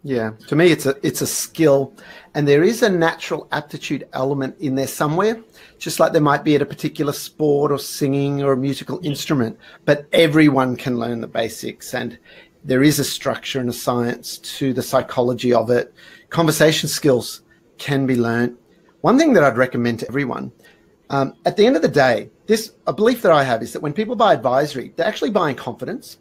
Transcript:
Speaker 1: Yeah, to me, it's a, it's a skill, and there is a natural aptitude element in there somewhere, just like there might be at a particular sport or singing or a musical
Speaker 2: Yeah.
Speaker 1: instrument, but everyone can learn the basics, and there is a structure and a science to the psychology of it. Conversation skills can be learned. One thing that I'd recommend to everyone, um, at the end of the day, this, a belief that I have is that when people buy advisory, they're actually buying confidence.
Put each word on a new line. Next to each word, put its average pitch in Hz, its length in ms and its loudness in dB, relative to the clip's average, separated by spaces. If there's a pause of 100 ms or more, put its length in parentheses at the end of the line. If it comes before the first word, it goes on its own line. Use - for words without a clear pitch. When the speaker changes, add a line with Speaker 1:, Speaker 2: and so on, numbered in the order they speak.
Speaker 1:
Yeah, 113 260 -2 (160)
to 143 80 0
me, 170 160 6
it's 151 120 -2
a, 135 180 0
it's 151 200 -2
a 127 60 -2
skill, 139 640 2 (400)
and 147 120 0
there 143 180 6
is 220 180 2
a 220 80 4
natural 165 600 -2
aptitude - 600 -8
element 135 460 -4
in 131 160 -4
there 131 140 -2
somewhere, 190 520 -2 (380)
just - 200 -10
like 165 140 4
there 165 80 4
might 147 240 2
be 151 120 4
at 139 40 4
a 143 60 0
particular 147 460 -6
sport 143 600 -2
or 139 60 -2
singing 139 640 -2
or 139 100 2
a 131 40 2
musical 135 440 -4
Speaker 2:
Yeah. 165 100 -4
Speaker 1:
instrument, 131 460 -2 (300)
but - 260 2
everyone 147 640 4
can 123 220 -4
learn 117 240 -4
the 120 60 -8
basics, 113 680 -8
and 120 240 -8 (460)
there 131 180 2
is 147 160 4
a 139 60 0
structure - 560 -6
and 120 100 -4
a - 20 -6
science 120 640 -4
to - 360 -4
the 123 80 -4
psychology 123 720 0
of 113 160 0
it. - 240 0 (340)
Conversation 160 600 2
skills - 520 0 (380)
can 139 280 -2
be 127 100 0
learned. 120 420 -2 (440)
One 214 160 4
thing 311 160 4
that 160 100 6
I'd 127 120 2
recommend 120 440 0
to 120 80 -10
everyone, 131 420 -6 (580)
um, 139 260 -2 (120)
at 175 100 -2
the 208 80 4
end 262 120 4
of 320 60 0
the 240 60 2
day, 131 400 2 (180)
this, 220 260 0 (140)
a 160 60 -2
belief 233 300 0
that 180 100 4
I 147 100 6
have 120 200 0
is 120 100 -10
that - 80 -8
when 147 140 -6
people 220 220 -4
buy 202 180 4
advisory, 131 640 -2
they're 165 100 -2
actually 240 240 -2
buying 170 260 0
confidence. 131 640 -12